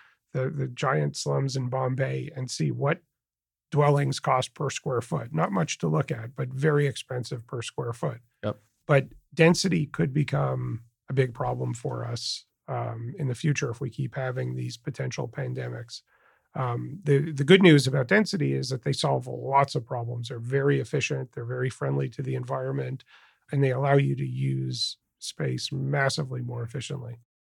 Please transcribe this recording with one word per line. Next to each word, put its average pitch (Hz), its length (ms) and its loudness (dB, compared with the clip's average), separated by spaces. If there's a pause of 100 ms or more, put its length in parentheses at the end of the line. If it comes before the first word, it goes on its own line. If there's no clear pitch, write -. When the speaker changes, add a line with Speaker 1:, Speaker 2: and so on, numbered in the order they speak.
(320)
Speaker 1:
the, 131 160 -2
the 139 200 -4
giant 143 500 0
slums 139 360 0
in 127 140 -2
Bombay 131 640 -2
and 131 160 -6
see 151 200 -2
what 131 320 0 (680)
dwellings 143 500 4
cost 131 340 0
per 143 160 -4
square 127 320 -4
foot, - 320 -6
not - 180 0
much 170 260 0
to - 100 -2
look - 220 2
at, 113 240 -6
but 131 140 -4
very 147 380 2
expensive 123 600 -6
per 123 140 -8
square 120 320 -6
foot. 127 280 -6 (220)
Speaker 2:
Yep. 107 140 -4 (300)
Speaker 1:
But 139 220 4 (260)
density 165 520 6
could 151 260 -2
become 120 720 -2 (260)
a - 40 -6
big 127 220 2
problem 123 400 -4
for 120 300 -6
us, - 420 -8 (200)
um, 117 520 -6
in 139 100 -2
the 120 60 -2
future 143 360 0
if 117 100 -8
we 131 100 -4
keep 131 240 -6
having 127 400 -4
these 123 220 -6
potential 131 520 -6
pandemics. 123 720 -8 (540)
Um, 123 480 -4
the, 147 280 4
the 139 120 0
good 185 180 10
news 147 240 10
about 131 220 0
density 175 440 2
is 135 180 -2
that 127 120 -6
they 139 100 0
solve 135 360 0
lots 131 480 2
of 117 100 -6
problems. 120 420 -6
They're 120 120 -8
very 139 400 2
efficient. 131 520 -2
They're 120 120 -8
very 127 260 -2
friendly 139 400 -2
to 139 120 -8
the 131 120 -4
environment, 131 720 -4 (480)
and 139 100 4
they 131 80 4
allow 139 240 2
you 139 220 4
to 135 100 -4
use 131 680 -2 (220)
space 127 540 -6
massively 135 680 -2
more 120 200 -6
efficiently. 120 560 -8 (260)